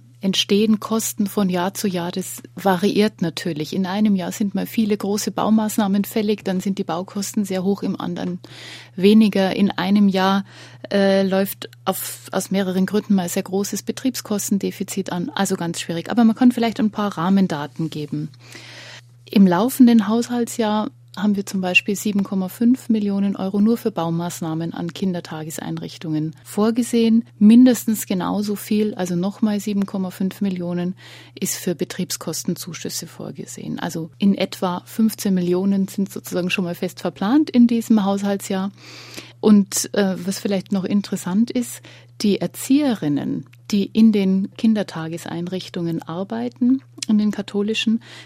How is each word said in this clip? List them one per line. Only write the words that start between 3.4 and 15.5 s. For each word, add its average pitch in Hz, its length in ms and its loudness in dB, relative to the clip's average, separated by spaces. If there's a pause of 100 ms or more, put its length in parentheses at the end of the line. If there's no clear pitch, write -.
In 190 140 -2
einem 202 300 2
Jahr 180 160 -4
sind 196 240 -4
mal 185 100 -2
viele 208 320 0
große 208 320 -4
Baumaßnahmen 208 760 0
fällig, 214 380 -2
dann 185 160 -2
sind 196 200 -4
die 190 40 -4
Baukosten 196 600 -4
sehr 185 180 -4
hoch, 196 200 0
im 190 180 -4
anderen 180 380 -6 (560)
weniger. 196 600 6
In 196 140 4
einem 202 380 2
Jahr, 190 360 2 (480)
äh, 196 300 4
läuft 190 480 -2 (160)
auf, - 460 -6
aus - 180 -4
mehreren 190 380 0
Gründen 208 260 0
mal 180 160 0
sehr 196 140 -2
großes 196 400 -4
Betriebskostendefizit 196 1300 -4
an, 175 240 -4
also 196 200 -2